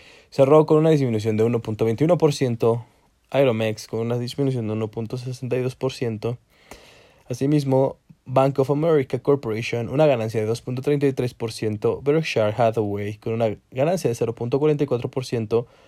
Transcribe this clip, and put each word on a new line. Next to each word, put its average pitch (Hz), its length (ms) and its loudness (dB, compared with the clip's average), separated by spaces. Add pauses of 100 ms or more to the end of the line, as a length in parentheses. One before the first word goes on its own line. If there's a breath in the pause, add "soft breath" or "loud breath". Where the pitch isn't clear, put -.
(320 loud breath)
cerró 151 340 6
con 156 120 4
una 160 120 4
disminución 113 480 2
de 110 60 2
uno 117 160 2
punto 113 260 -4
veintiuno 143 320 2
por 156 160 2
ciento, 117 500 0 (460 soft breath)
Aeromex 113 560 0
con 110 140 -6
una 117 180 -2
disminución 123 480 -4
de 107 80 -4
uno 110 140 -2
punto 117 320 -8
sesenta 123 360 -6
y 127 60 0
dos 127 140 -4
por 131 180 -4
ciento. 117 460 -6 (880 loud breath)
Asimismo, 135 680 2 (300)
Bank 135 300 2
of 135 140 2
America 147 480 0
Corporation, 117 680 -2
una 151 200 2
ganancia 113 320 0
de 107 80 -2
dos 113 140 -4
punto 127 200 -6
treinta 143 240 2
y 139 80 2
tres 127 220 -4
por 113 160 -6
ciento, 107 500 -2
Berkshire 131 560 0
Hathaway 104 600 0
con 113 160 -6
una 113 220 0 (140)
ganancia 151 400 -2
de 117 60 -2
cero 117 180 -2
punto 123 240 -4
cuarenta 147 260 0
y 143 40 0
cuatro 123 240 -4
por 127 140 -6
ciento, 117 420 -2 (200 loud breath)